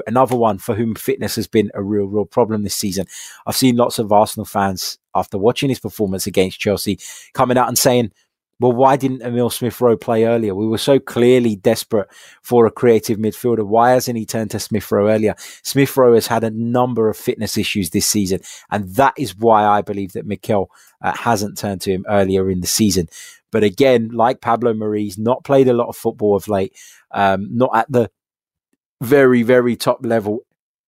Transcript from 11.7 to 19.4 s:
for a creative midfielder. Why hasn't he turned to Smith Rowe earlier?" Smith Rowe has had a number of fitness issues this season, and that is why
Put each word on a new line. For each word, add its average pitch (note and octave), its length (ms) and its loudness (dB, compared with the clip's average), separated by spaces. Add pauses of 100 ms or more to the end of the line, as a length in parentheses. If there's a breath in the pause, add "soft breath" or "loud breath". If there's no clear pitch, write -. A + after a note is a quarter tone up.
for A#2+ 240 4
a G#2 40 2
creative A2+ 480 2
midfielder. A2 480 -2
Why A2+ 260 4
hasn't B2 260 -2
he G#2+ 80 -8
turned A2 240 -6
to G#2 100 -6
Smith - 320 -6
Rowe G#2 160 2
earlier?" G#2+ 260 0 (280 loud breath)
Smith - 340 0
Rowe B2 180 6
has A2 120 2
had A2+ 180 -2
a A2 60 -2
number A#2 580 0
of G#2 80 -4
fitness - 400 -6
issues G2+ 340 -4
this G#2 160 -2
season, F#2+ 340 -2 (300 loud breath)
and F#2+ 260 -6
that C3 200 2
is A2 180 -8
why G#2+ 300 4